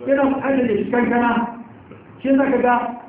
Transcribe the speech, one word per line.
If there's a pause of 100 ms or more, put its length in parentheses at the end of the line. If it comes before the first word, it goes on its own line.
yana
buƙatar
ya
ci
kankana. (720)
Shi
za
ka
ga (340)